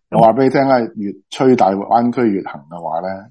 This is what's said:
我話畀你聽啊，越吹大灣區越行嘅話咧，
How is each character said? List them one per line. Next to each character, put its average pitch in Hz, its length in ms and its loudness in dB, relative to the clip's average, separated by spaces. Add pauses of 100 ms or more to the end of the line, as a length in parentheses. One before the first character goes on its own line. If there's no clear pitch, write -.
(140)
我 - 60 0
話 110 140 6
畀 135 100 2
你 131 60 4
聽 135 180 0
啊， 131 120 2 (180)
越 101 160 -8 (160)
吹 131 260 2
大 101 160 2
灣 113 420 0
區 120 160 0
越 98 140 -4
行 73 260 -16
嘅 85 140 -16
話 80 160 -6
咧， 92 100 -8 (220)